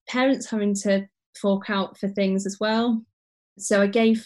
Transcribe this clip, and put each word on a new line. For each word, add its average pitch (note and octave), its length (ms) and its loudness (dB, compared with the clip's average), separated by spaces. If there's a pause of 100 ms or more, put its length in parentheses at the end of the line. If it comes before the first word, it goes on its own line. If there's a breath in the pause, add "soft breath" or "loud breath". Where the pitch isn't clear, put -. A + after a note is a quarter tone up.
parents B3+ 400 0
having G#3 340 -2
to G3 240 0 (340)
fork G3 300 0
out G3 280 -4
for G3 100 -4
things G3 380 -2
as F#3+ 140 -8
well. A3+ 420 0 (560)
So G3+ 240 0
I G3+ 60 4
gave A3+ 380 2